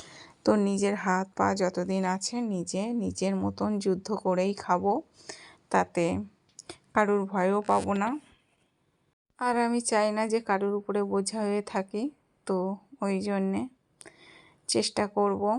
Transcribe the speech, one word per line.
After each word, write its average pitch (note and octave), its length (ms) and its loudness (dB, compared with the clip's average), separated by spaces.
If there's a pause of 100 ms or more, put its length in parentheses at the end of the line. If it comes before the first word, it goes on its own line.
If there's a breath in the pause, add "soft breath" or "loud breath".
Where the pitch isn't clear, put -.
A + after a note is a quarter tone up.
(420 loud breath)
তো G#3+ 140 6
নিজের G3 400 2
হাত F#3+ 400 0
পা G3 200 2
যতদিন F#3 500 0
আছে F#3+ 360 -2
নিজে F#3+ 420 -4 (100)
নিজের F#3+ 420 -2
মতন G3 440 -2
যুদ্ধ F#3+ 360 0
করেই F#3 380 0
খাবো, F#3+ 400 0 (760 loud breath)
তাতে F3+ 360 2 (880 loud breath)
কারুর G#3 320 2
ভয়ও F#3+ 360 2
পাবো G3+ 320 2
না। G3+ 160 0 (1300 soft breath)
আর B3 180 2
আমি A#3+ 240 2
চাই G#3+ 300 2
না G#3+ 160 0
যে A3 140 2
কারুর G3+ 340 0
উপরে G3+ 280 -2
বোঝা G3 380 -2
হয়ে G#3 200 0
থাকি। G3+ 420 -4 (440)
তো F#3+ 100 0 (440)
ওই G3+ 200 0
জন্যে G3 400 0 (1080 loud breath)
চেষ্টা G#3 380 0
করব G3+ 360 0 (160)